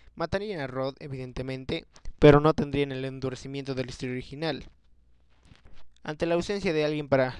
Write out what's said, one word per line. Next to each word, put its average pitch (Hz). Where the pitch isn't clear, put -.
Matarían 196
a 135
Rod, 131
evidentemente, 131
pero 147
no 151
tendrían 143
el 131
endurecimiento 135
de 127
la -
historia 127
original. 131
Ante 156
la 170
ausencia 190
de 151
alguien 151
para 131